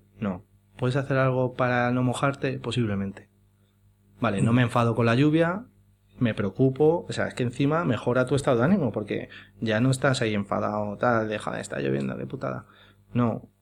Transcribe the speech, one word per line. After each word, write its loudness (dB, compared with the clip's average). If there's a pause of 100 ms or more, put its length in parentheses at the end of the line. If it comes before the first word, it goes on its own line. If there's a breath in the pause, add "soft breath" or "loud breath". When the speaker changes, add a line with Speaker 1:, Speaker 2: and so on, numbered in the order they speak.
(200)
Speaker 1:
No. -6 (320)
¿Puedes -2
hacer -2
algo 0
para 2
no 0
mojarte? -2
Posiblemente. -4 (880)
Vale, 0
no 4
Speaker 2:
Mm. 4
Speaker 1:
me 6
enfado 2
con 2
la 4
lluvia, 2 (540)
me 2
preocupo, 2
o -6
sea, -2
es -8
que -2
encima 0
mejora 0
tu 0
estado 2
de 4
ánimo, 2
porque -6 (320 loud breath)
ya 0
no 4
estás 2
ahí 0
enfadado, -2
tal, 2
deja -6
de -8
estar -8
lloviendo, -2
qué -8
putada. -8 (480 soft breath)
No, -2 (120)